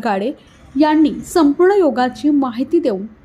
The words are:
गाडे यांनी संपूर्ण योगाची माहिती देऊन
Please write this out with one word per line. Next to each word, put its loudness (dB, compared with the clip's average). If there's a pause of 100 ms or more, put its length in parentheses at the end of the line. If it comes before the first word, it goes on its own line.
गाडे -4 (480)
यांनी 2 (120)
संपूर्ण 2
योगाची 0
माहिती 0
देऊन -4 (200)